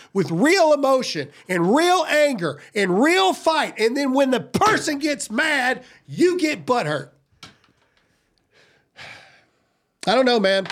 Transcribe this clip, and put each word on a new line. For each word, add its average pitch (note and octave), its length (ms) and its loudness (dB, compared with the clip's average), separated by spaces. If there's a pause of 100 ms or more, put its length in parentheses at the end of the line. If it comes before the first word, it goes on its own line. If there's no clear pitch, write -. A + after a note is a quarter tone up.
(140)
with E3+ 180 -2
real D#4 400 4
emotion C4+ 560 0 (220)
and F3+ 260 2
real F4 300 2
anger B3 560 -2 (120)
and F#3+ 280 0
real F4+ 320 2
fight. D4 440 -2
And A3+ 200 0
then C#4 160 -2
when C4+ 180 2
the A#3 80 0
person E4 580 0
gets D4 320 -6
mad, C4 540 -2 (240)
you F4 320 0
get C#4+ 260 -4
butthurt. D3+ 440 -2 (3000)
I G#3 80 2
don't C4 100 2
know, A#3+ 140 2
man. G3 320 0